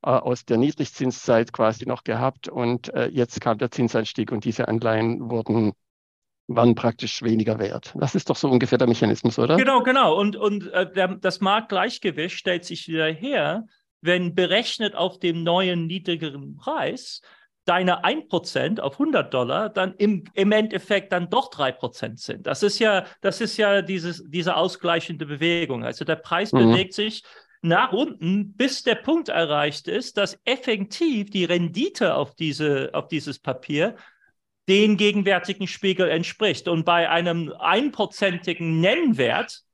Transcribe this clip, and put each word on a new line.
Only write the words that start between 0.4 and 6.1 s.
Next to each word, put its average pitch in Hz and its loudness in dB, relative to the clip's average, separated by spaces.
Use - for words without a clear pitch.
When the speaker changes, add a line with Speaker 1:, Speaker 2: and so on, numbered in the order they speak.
Speaker 1:
der 117 0
Niedrigzinszeit 127 0
quasi 110 0
noch 123 -6
gehabt 120 -4
und, 120 -4
äh, 123 0
jetzt - -2
kam 113 0
der 123 -2
Zinsanstieg 113 -2
und 110 -6
diese 117 -2
Anleihen 113 0
wurden, 113 0